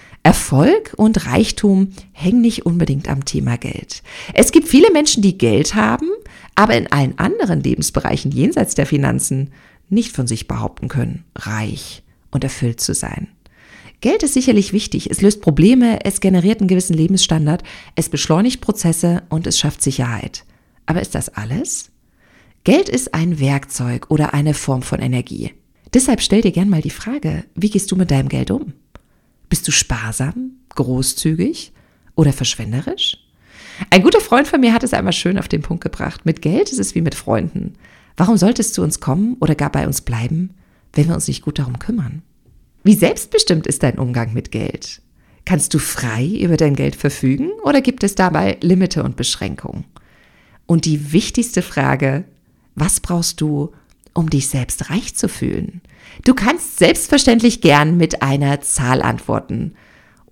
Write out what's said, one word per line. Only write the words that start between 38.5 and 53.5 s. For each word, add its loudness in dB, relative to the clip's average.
es -2
zu -4
uns -2
kommen -2
oder 2
gar -2
bei -2
uns -4
bleiben, -4
wenn 4
wir 0
uns -4
nicht -8
gut -6
darum -6
kümmern?" -6
Wie 6
selbstbestimmt 0
ist -2
dein 0
Umgang -4
mit -6
Geld? -10
Kannst 0
du 2
frei -4
über 0
dein 2
Geld -2
verfügen -2
oder 4
gibt 0
es -2
dabei 0
Limite 2
und -4
Beschränkungen? -8
Und 2
die -2
wichtigste 0
Frage, -2
was -2
brauchst -4
du, -2